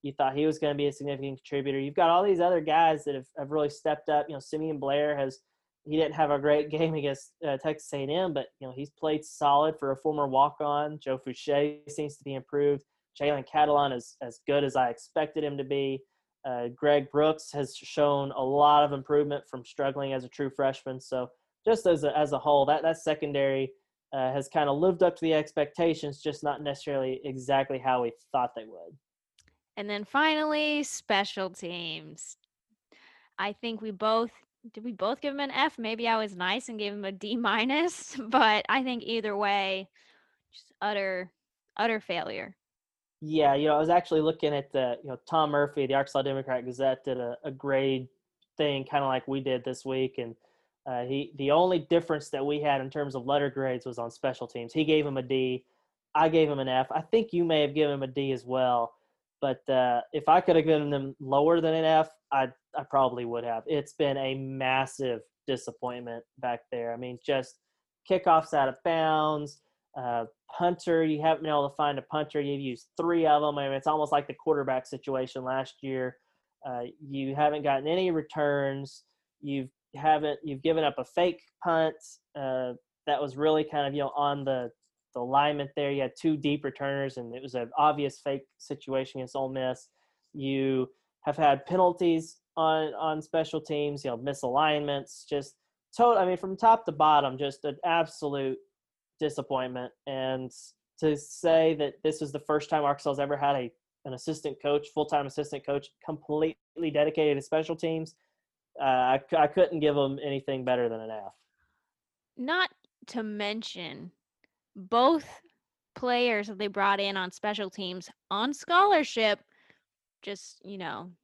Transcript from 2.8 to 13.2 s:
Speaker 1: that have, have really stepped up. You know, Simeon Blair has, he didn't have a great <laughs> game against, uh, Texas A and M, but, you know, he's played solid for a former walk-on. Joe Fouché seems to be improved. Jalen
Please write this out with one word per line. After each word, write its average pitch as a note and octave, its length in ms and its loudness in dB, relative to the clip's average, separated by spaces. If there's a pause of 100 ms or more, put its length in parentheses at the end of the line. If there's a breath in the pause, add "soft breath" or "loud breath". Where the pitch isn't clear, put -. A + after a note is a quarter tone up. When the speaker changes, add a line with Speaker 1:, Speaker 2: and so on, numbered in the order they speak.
Speaker 1:
that C#3+ 100 -4
have, C3 120 -8 (100)
have C#3 140 -8
really D3+ 180 0
stepped D3+ 400 -4
up. D3 200 2
You D3+ 60 -8
know, C3+ 40 -8
Simeon D#3 400 -6
Blair C#3+ 380 0
has, C3+ 220 -4 (460)
he D3+ 120 -2
didn't D#3 160 2
have D#3 180 2
a C#3+ 80 2
great D3 300 2
<laughs> - 20 -8
game D#3+ 220 0
against, C#3 400 -4 (120)
uh, C#3 120 -2
Texas D3+ 360 -6
A C#3+ 100 -4
and C3+ 80 -4
M, F3 220 0
but, C3+ 140 -4 (120)
you C3+ 80 -12
know, B2+ 60 -12
he's C#3 180 -12
played D#3 340 -2
solid D3 540 2
for C#3 120 -2
a C3+ 60 -2
former D3 300 0
walk-on. D3 720 2
Joe C3 180 -4
Fouché D3 640 -2 (100)
seems D3 280 -8
to - 60 -20
be C3+ 120 -8
improved. C#3+ 480 0 (360)
Jalen C#3+ 300 -2